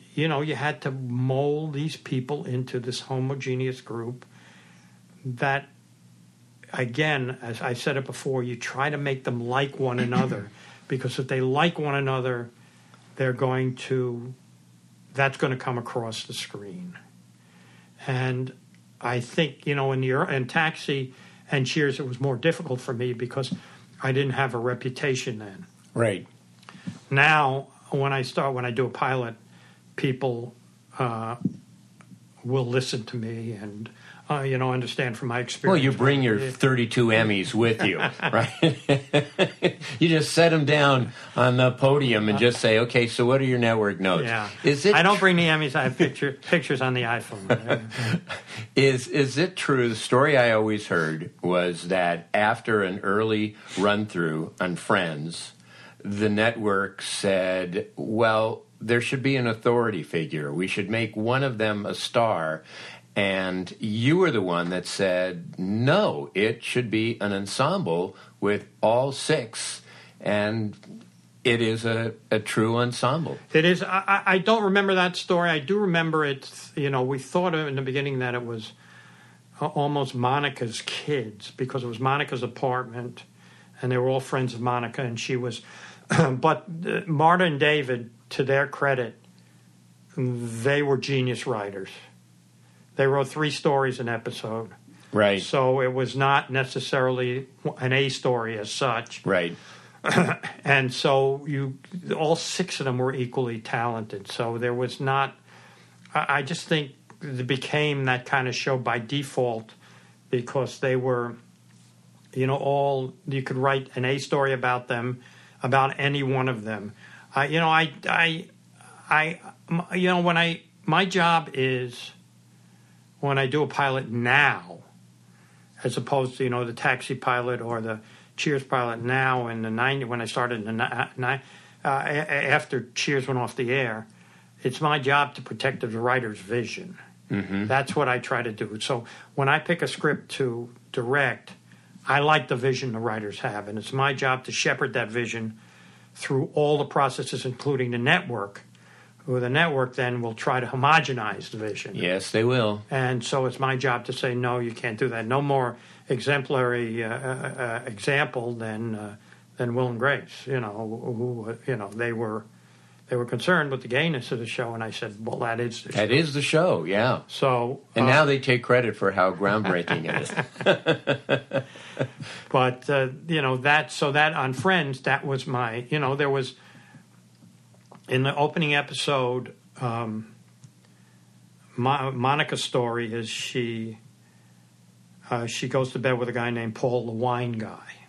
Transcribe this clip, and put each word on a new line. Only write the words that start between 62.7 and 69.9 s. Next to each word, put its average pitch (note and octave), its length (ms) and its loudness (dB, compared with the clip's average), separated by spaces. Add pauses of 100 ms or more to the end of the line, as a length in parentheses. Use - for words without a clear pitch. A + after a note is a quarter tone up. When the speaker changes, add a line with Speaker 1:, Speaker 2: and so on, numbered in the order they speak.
Speaker 2:
And F#2+ 640 0
you A#2 380 2
were F3+ 140 4
the A2+ 100 0
one F2 280 0
that F2+ 160 -2
said, F#2 720 -2
"No, A#2 760 0
it G#2+ 300 0
should B2 260 -2
be A2+ 300 0
an G2+ 140 0
ensemble G2+ 840 -2 (240)
with G2+ 260 0 (160)
all A#2+ 300 4
six." - 720 -4 (400)